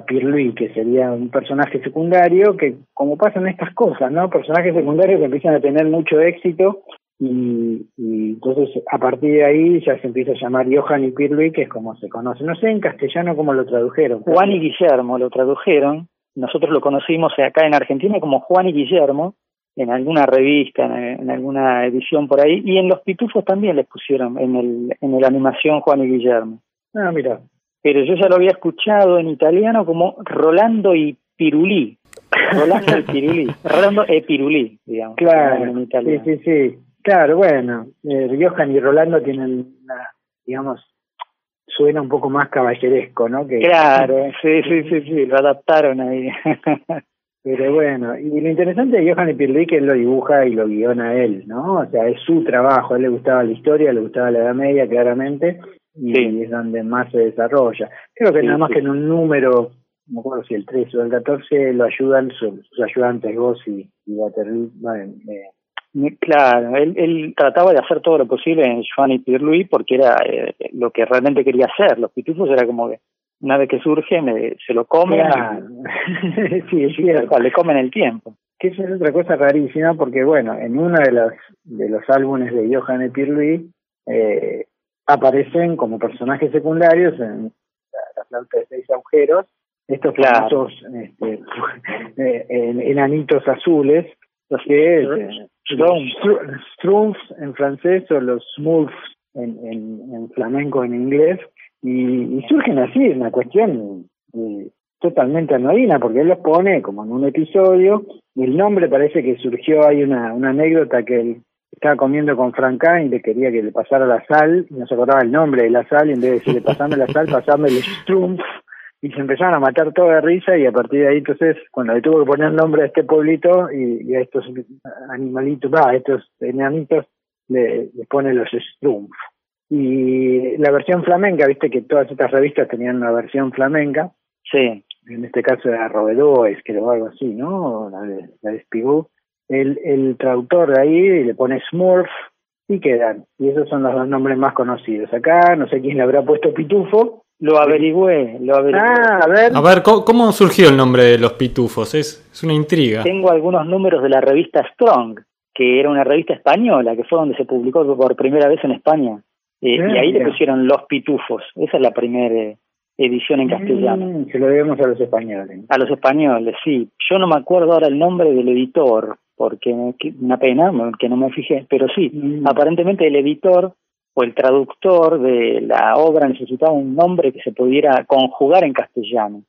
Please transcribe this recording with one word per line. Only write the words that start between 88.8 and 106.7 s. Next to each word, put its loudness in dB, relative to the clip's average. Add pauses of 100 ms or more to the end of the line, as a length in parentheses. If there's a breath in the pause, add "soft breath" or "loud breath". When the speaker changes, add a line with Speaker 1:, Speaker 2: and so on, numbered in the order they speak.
Speaker 1:
agujeros, 0 (420)
estos -2
Speaker 2:
Claro. 2
Speaker 1:
famosos, -2 (200)
este, -10 (800 loud breath)
<laughs> -
eh, -2
en-, -2
enanitos -2
azules, 2 (440)
los -4
que, 4
Speaker 2:
Los -4
Speaker 1:
eh, -12 (180)
Speaker 2:
Schtroumpfs. 0
Speaker 1:
Stru-, 0 (160)
Schtroumpfs -2 (100)
en -10
francés -2
o 2
los -4 (120)
Smurfs -2 (380)
en, -12 (100)
en, -14
en -14
flamenco, -4
en -4
inglés, 2 (420 soft breath)
y, -2
y -4
surgen 2
así, 0 (100)
una -2
cuestión, -2 (280)
eh, -10 (300)
totalmente 0
anodina, 2
porque 0
él 4
los 2
pone 2